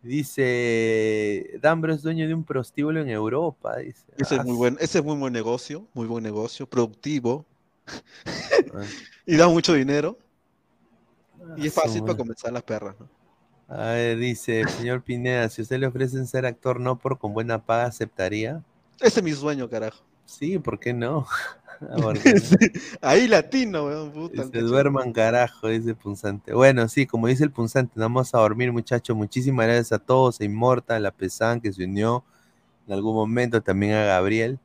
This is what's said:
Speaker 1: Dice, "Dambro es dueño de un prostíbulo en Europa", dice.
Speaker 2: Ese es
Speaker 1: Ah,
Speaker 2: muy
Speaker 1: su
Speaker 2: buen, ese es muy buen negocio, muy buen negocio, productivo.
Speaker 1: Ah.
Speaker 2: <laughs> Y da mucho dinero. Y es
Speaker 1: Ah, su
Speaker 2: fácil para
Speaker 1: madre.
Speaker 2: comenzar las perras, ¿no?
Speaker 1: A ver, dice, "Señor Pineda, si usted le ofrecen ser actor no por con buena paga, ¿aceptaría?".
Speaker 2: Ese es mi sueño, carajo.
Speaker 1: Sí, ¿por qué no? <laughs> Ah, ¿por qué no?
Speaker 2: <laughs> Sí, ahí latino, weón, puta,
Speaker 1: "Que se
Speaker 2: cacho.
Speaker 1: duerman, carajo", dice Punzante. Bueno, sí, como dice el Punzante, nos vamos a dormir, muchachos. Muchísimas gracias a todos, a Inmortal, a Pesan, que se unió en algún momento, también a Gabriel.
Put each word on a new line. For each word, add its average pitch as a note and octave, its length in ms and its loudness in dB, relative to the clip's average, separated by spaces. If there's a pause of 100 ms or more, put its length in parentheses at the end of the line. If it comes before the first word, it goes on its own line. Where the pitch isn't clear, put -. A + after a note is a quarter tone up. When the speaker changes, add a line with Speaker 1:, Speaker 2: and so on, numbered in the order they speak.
Speaker 1:
Dice, A2+ 1600 0
"Dambro D#3+ 320 2
es D3 100 -6
dueño D#3+ 240 -2
de D#3+ 60 -2
un D#3+ 100 -4
prostíbulo D3 580 -4
en C#3 80 -6
Europa", A#2 680 -4
dice. C3 260 -14 (140)
Speaker 2:
Ese C3+ 180 -2
es B2+ 60 0
Speaker 1:
Ah, - 20 -4
Speaker 2:
muy B2+ 100 -2
Speaker 1:
su A#2+ 40 -2
Speaker 2:
buen, B2 220 2
ese E3 200 0
es D3 40 -2
muy D3 140 -2
buen C3 160 -4
negocio, A#2+ 600 -6
muy A#2 120 -6
buen A2+ 180 -6
negocio, A2 440 -8
productivo. B2 800 -2 (420)
Speaker 1:
Ah. - 960 -4
Speaker 2:
<laughs> - 300 -16 (160)
Y E3 60 4
da E3+ 140 8
mucho E3+ 240 4
dinero. D3 440 0 (1400)
Y D3+ 100 -4
es D#3 100 -2
Speaker 1:
Ah, E3+ 40 2
su - 0 -
Speaker 2:
fácil A2 200 0
para A2 120 -2
Speaker 1:
madre. G#2+ 60 -2
Speaker 2:
comenzar A#2 340 -8
las A#2+ 100 -8
perras, G#2 340 -8
¿no? A#2 120 -20 (580)
Speaker 1:
A A2 240 -8
ver, A#2 260 0
dice, A#2 520 -2
"Señor B2 340 -4
Pineda, B2 460 -2
si - 120 -10
usted B2+ 180 -4
le C3+ 80 0
ofrecen C3 400 -4
ser B2+ 180 -4
actor B2 340 -2
no B2 180 -2
por C3+ 220 -4
con G#2 140 -6
buena A2+ 320 -4
paga, A#2 220 2
¿aceptaría?". A2 760 -6 (380)
Speaker 2:
Ese A#3 180 6
es G3 40 -2
mi D#3 100 -2
sueño, C#3 360 -4
carajo. A2 360 -6 (180)
Speaker 1:
Sí, F3 360 -6
¿por B2 200 -6
qué A#2+ 140 -4
no? B2+ 340 -2
<laughs> - 380 -8 (140)
Ah, - 220 -8
¿por A2 160 0
qué B3+ 160 6
no? G3+ 60 8
Speaker 2:
<laughs> - 20 2
Sí, F3+ 160 6 (440)
ahí F3 260 6
latino, G3+ 580 2
weón, D3+ 260 -6
puta, D#3 260 -12
Speaker 1:
"Que C#3+ 80 -4
se C3 60 -14
Speaker 2:
cacho. A#2 140 -2
Speaker 1:
duerman, C3 460 2
carajo", A#2 560 2
dice A2+ 260 -2
Punzante. G2+ 600 -8
Bueno, B2+ 340 6
sí, C#3 180 2
como A2+ 220 0
dice C3 160 4
el C#3+ 80 2
Punzante, A#2+ 440 -2
nos A2 100 -2
vamos B2 280 0
a B2 60 4
dormir, A2+ 320 2
muchachos. A#2+ 440 -2
Muchísimas B2 520 0
gracias A#2 240 2
a A2 80 0
todos, B2+ 400 2
a G#2+ 60 -2
Inmortal, A2+ 600 0
a F#2+ 60 -2
Pesan, A2+ 480 -2
que A2 140 -4
se F#2 100 -6
unió G#2+ 400 -2 (640)
en G2 60 -8
algún G#2 200 -2
momento, A2+ 480 0
también G2+ 320 0
a G#2+ 120 2
Gabriel. G#2+ 600 0